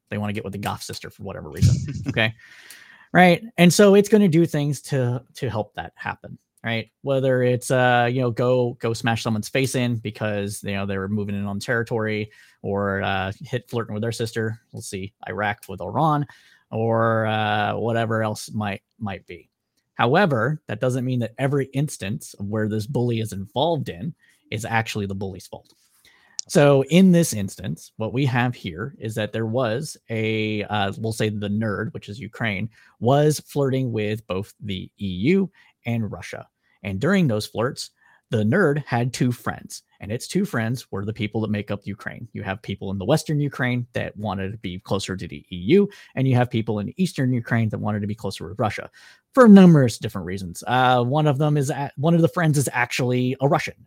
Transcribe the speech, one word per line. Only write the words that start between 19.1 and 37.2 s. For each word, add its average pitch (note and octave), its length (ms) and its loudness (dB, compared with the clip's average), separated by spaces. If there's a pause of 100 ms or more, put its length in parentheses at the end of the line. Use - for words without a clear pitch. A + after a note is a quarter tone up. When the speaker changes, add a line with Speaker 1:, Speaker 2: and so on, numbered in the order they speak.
Speaker 1:
be. E2+ 220 -18 (460)
However, C#3+ 720 2
that A2+ 140 -8
doesn't B2+ 240 -2
mean B2+ 160 -2
that A2 180 -6
every C#3 280 0
instance - 680 -6
of G#2 120 -10
where G#2+ 220 -2
this G#2 180 -4
bully A#2+ 340 -2
is G#2+ 120 -6
involved B2 560 -2
in F2 260 -8 (360)
is G#2+ 140 -6
actually A2+ 420 0
the G2 80 -8
bully's F#2+ 320 -10
fault. - 260 -20 (760)
So C#3+ 360 6
in F3+ 280 8
this E3+ 200 4
instance, G#2+ 640 -8
what G#2+ 160 -6
we C3+ 140 0
have B2 280 0
here G#2 440 -10
is A2 160 -6
that G#2+ 180 -4
there A2+ 140 -2
was A#2+ 500 -2 (120)
a, A2 560 -2
uh, G2 340 -2
we'll A2 140 -4
say A2 160 -2
the G#2 200 -4
nerd, G#2+ 460 -2
which - 140 -14
is G#2 100 -12
Ukraine, G#2 500 -6 (300)
was D3 420 2
flirting C3 520 -2
with G#2+ 340 -4
both F#2+ 320 -6
the F#2 320 -8 (100)
E G2+ 60 -6
U C#3 440 0 (360)
and A#2 240 -2
Russia. - 380 -14 (340)
And G2 160 -6
during E3+ 300 2